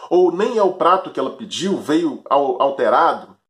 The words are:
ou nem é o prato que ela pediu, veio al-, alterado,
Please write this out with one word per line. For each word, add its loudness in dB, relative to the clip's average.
ou 4
nem -2
é 4
o 2
prato 2
que -10
ela -4
pediu, -6
veio -2
al-, 0
alterado, 0